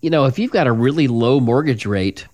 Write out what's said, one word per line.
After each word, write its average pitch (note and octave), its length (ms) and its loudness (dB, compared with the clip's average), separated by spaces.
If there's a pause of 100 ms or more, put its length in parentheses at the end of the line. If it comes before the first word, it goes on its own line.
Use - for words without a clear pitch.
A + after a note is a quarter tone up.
you D#3+ 80 -4
know, D3+ 160 2
if B2+ 120 0
you've A#3 140 -4
got E3 160 0
a A#2+ 40 2
really C3+ 360 2
low A#2+ 320 2
mortgage B2+ 460 0
rate, G2 480 -4